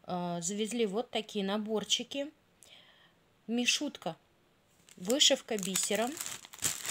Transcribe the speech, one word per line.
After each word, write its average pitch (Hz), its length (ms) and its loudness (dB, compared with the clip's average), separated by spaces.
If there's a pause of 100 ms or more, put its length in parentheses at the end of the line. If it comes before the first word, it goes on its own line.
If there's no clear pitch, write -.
э, 175 360 -2
завезли 208 440 0
вот 208 240 -2
такие 214 360 -2
наборчики. 220 840 -2 (1160)
Мишутка. 240 680 0 (840)
Вышивка 247 600 4
бисером. 202 540 0 (800)